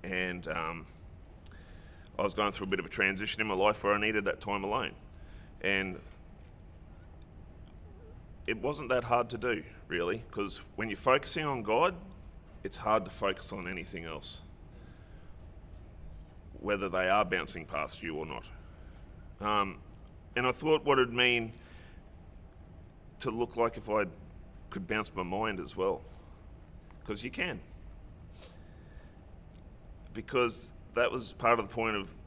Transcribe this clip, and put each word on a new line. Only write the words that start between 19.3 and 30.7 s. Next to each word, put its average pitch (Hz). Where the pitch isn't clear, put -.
Um, 101
and 123
I 127
thought 156
what 139
it'd 123
mean 120
to 131
look 117
like 117
if -
I 107
could 92
bounce 107
my 92
mind 98
as 73
well, 92
'cause 107
you 123
can. 151
Because 117